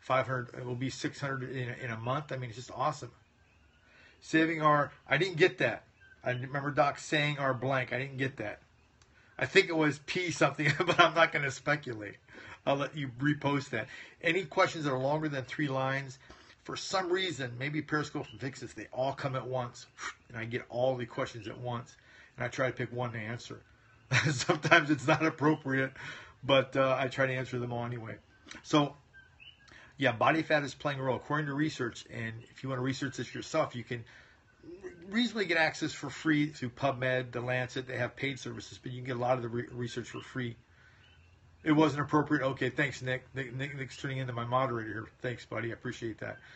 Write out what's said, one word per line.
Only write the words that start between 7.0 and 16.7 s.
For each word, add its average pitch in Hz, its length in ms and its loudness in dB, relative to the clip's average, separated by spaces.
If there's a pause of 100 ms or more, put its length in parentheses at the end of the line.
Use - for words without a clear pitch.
our 135 160 2
blank. 127 380 0
I 123 60 -2
didn't 135 180 -6
get 131 220 -2
that. 104 220 -6 (800)
I - 80 0
think 190 220 6
it 170 80 0
was 151 240 4
P 180 320 -2
something, 147 420 2
<laughs> - 40 0
but 175 200 4
I'm 160 160 8
not 160 180 6
gonna 143 180 0
speculate. 120 640 -4 (480)
I'll 139 120 4
let 139 200 -2
you 139 220 -4
repost 143 520 2
that. 110 180 -2 (320)
Any 170 240 2
questions 165 400 2
that 143 80 2
are 127 60 2
longer 151 300 2
than 135 160 -4
three 151 220 -2
lines, 131 520 -2 (440)
for 143 140 -8